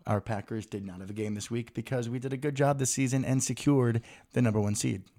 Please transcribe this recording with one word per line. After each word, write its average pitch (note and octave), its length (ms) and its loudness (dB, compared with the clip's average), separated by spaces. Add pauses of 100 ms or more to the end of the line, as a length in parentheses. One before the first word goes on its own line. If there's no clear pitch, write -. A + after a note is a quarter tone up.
our G#2 160 0
Packers A2 420 -6
did G2 220 -8
not F2+ 140 -12
have F#2+ 100 -12
a - 20 -10
game G#2+ 220 -4
this G2+ 160 -8
week A#2 240 -6
because A#2+ 340 -4
we B2 100 -4
did B2+ 140 -6
a C3+ 60 -6
good C#3+ 160 -2
job C#3 240 2
this C3 160 0
season C3 320 2
and C3 180 2
secured B2 560 4 (320)
the B2 80 2
number A2 180 4
one G#2 160 2
seed. G#2 280 -2 (160)